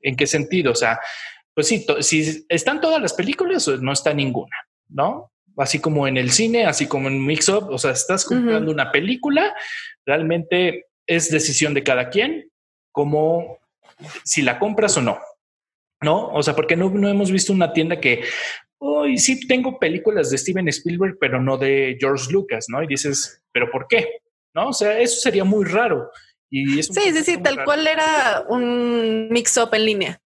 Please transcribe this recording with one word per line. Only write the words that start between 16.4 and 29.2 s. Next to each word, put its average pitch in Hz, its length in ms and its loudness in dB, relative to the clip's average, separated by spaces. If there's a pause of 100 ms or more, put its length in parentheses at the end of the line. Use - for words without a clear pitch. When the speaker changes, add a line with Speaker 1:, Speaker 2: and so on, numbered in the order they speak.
Speaker 1:
sea, 151 140 0
porque 156 200 2
no, 185 140 2
no 202 180 2
hemos 202 220 2
visto 190 220 2
una 180 200 2
tienda 160 280 0
que, 123 240 0 (540)
"Uy, 285 400 0
sí 262 280 0
tengo 254 320 0
películas 180 520 0
de 135 80 0
Steven 185 300 -2
Spielberg, 175 520 -2
pero 131 200 0
no 131 160 2
de 135 440 2
George 135 320 0
Lucas", 196 360 -2
¿no? 131 140 -4
Y 165 40 -4
dices, 139 560 -4 (100)
"¿Pero 120 180 0
por 127 180 -6
qué?", 226 200 2 (460)
¿no? 196 140 0
O 277 40 -4
sea, 208 260 2
eso 240 220 2
sería 196 240 2
muy 202 200 4
raro. 175 460 0 (400)
Y 139 280 0
es 156 100 -2
un 185 60 -8
Speaker 2:
Sí, 403 80 2
sí, 403 100 4
Speaker 1:
concepto 311 200 0
Speaker 2:
sí, 339 60 0
Speaker 1:
muy 180 60 -8
Speaker 2:
tal 277 120 2
Speaker 1:
raro. 269 80 -4
Speaker 2:
cual 294 220 2
era 311 600 2
un 240 840 0